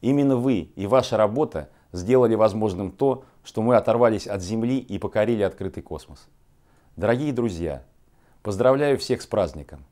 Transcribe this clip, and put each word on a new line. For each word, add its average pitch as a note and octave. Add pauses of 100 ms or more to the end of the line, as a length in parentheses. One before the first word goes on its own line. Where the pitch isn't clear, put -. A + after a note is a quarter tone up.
Именно C#3
вы A#2+
и G2
ваша B2
работа – G#2+ (200)
сделали A2+
возможным G#2
то, C3+ (180)
что -
мы A#2
оторвались A2+
от G2+
Земли A2+
и G2
покорили G#2+
открытый F#2
космос. - (720)
Дорогие B2
друзья, E2+ (580)
поздравляю C3
всех -
с -
праздником. D2